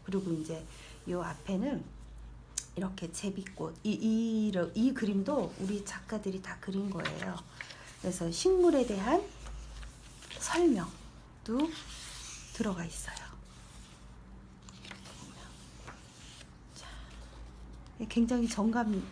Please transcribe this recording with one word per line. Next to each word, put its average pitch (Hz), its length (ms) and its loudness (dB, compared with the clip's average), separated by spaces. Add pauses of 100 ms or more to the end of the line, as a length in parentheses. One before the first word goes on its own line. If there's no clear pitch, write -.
그리고 185 280 0
이제 160 340 -2 (420)
요 175 140 0
앞에는 185 800 -2 (720)
이렇게 180 380 -4
제비꽃, 190 720 -4
이, 214 60 4
이, 220 600 4 (240)
이 240 200 6
그림도 202 640 2
우리 196 260 0
작가들이 196 560 -4
다 - 180 -10
그린 196 300 0
거예요. 165 480 -2 (640)
그래서 175 300 0
식물에 349 560 8
대한 220 360 4 (1160)
설명도 277 1300 4 (840)
들어가 196 280 0
있어요. - 340 -6 (3500)
자, - 120 -12 (1200)
굉장히 233 400 6
정감 214 640 4